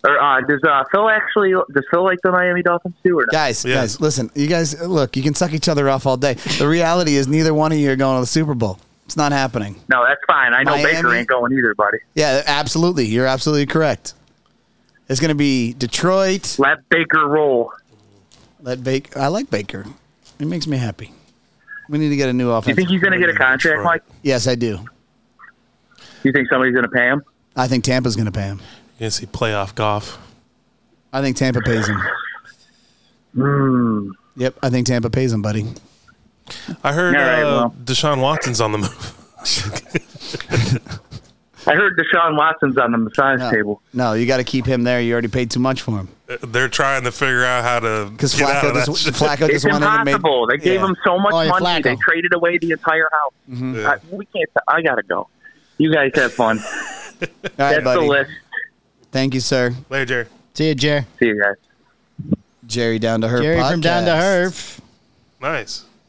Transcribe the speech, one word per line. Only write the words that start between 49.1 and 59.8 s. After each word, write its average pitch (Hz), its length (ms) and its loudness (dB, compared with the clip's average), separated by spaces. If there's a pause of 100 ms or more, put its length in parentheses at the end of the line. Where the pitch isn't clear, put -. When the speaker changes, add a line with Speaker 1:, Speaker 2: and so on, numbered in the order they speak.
Speaker 2:
Flacco 147 360 0
Speaker 1:
It's 147 40 2
Speaker 2:
just 147 120 0
went 147 120 2
in 147 60 0
and 220 200 2
made 139 120 0
Speaker 1:
impossible. 135 320 2
They 127 100 -2
gave 180 240 0
Speaker 2:
Yeah. 190 60 0
Speaker 1:
him 185 80 0 (100)
so 185 120 4
much 202 160 2
Speaker 4:
Oh, 165 80 2
yeah, 160 100 2
Speaker 1:
money. 180 140 0
Speaker 4:
Flacco. 165 180 0
Speaker 1:
They 123 120 0
traded 170 380 0
away 175 240 0
the 170 140 -2
entire 160 400 0
house. 151 220 -2 (160)
Speaker 2:
Mm-hmm. 127 300 -6
Speaker 3:
Yeah. 107 120 0
Speaker 1:
Uh, - 60 0 (140)
we 202 140 -12
can't. 170 240 -6 (180)
I 165 140 2
gotta 127 220 -2
go. 90 240 -6 (500)
You 156 160 2
guys 139 220 2
have 127 180 2
fun. 113 260 0
Speaker 2:
<laughs> - 0 -
All 104 60 -12 (560)
right, 170 100 -8 (240)
Speaker 1:
That's 143 280 2
Speaker 2:
buddy. 196 180 2
Speaker 1:
the 147 60 2
list. 139 240 2 (840)
Speaker 2:
Thank 135 200 0
you, 131 60 0
sir. 123 340 0 (160)